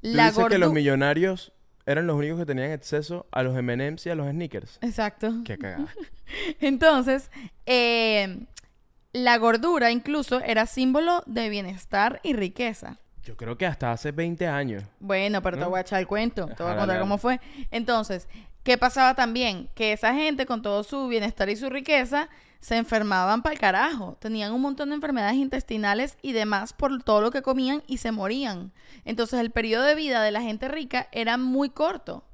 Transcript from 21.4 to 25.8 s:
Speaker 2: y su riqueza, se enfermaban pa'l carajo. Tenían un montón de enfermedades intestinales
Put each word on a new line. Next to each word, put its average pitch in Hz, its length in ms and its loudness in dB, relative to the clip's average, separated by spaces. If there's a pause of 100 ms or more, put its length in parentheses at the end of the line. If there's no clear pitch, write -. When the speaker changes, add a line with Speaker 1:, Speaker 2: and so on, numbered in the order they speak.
Speaker 2:
y 208 80 -2
su 262 120 -6
riqueza, 269 600 0 (320)
se - 160 -2
enfermaban 214 680 2
pa'l 311 160 -2
carajo. 208 640 0
Tenían 214 320 -4
un 247 80 0
montón 277 300 -2
de 294 40 -2
enfermedades 262 420 0
intestinales 240 840 0